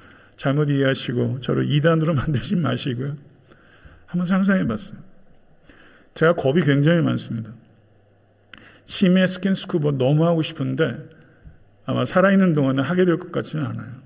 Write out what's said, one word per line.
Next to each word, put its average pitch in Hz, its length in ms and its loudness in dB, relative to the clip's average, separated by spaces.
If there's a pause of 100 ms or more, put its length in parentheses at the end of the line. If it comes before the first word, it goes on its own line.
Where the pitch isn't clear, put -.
(360)
잘못 143 340 0
이해하시고 131 680 0
저를 131 300 -2
이단으로 160 440 2
<laughs> - 0 -
만들지 147 420 -2
마시고요. 135 600 -4 (880)
한번 180 200 -2
상상해 190 400 2
봤어요. - 320 -8 (1160)
제가 160 200 2
겁이 151 280 0
굉장히 143 400 4
많습니다. 117 500 -4 (1300)
치매 185 400 2
스킨스쿠버 180 680 -2
너무 143 340 2
하고 165 160 2
싶은데 135 560 -4 (840)
아마 123 200 -2
살아있는 185 500 4
동안에 135 280 2
하게 180 220 2
될 165 140 2
것 - 120 -12
같지는 - 360 -6
않아요. 113 240 -8 (160)